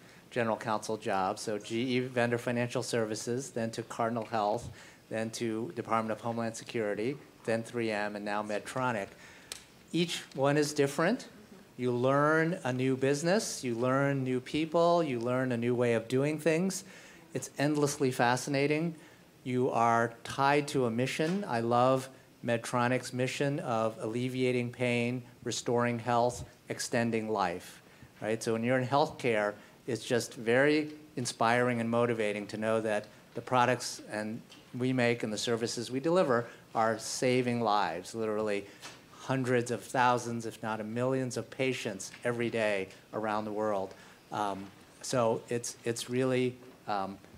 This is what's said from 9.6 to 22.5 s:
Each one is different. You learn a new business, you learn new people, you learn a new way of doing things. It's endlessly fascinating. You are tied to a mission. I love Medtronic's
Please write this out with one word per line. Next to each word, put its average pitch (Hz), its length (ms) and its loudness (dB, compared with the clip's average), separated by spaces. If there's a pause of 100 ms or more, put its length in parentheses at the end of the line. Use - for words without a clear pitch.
Each 170 300 0 (120)
one 143 220 4
is 151 160 2
different. 160 560 2 (480)
You 123 140 0
learn 147 720 4
a 127 80 0
new 131 240 2
business, 147 680 0
you 120 100 0
learn 135 500 2
new 127 160 0
people, 170 640 2
you 127 180 -2
learn 127 320 0
a 117 40 0
new 120 180 2
way 120 200 4
of 113 140 0
doing 143 300 2
things. 170 460 0 (500)
It's - 240 -6
endlessly 143 520 2
fascinating. 143 840 2 (500)
You 127 260 2
are 117 420 4 (100)
tied 143 460 2
to 131 180 2
a 113 40 0
mission. 156 580 -2
I 117 120 0
love 123 480 4 (360)
Medtronic's 123 680 0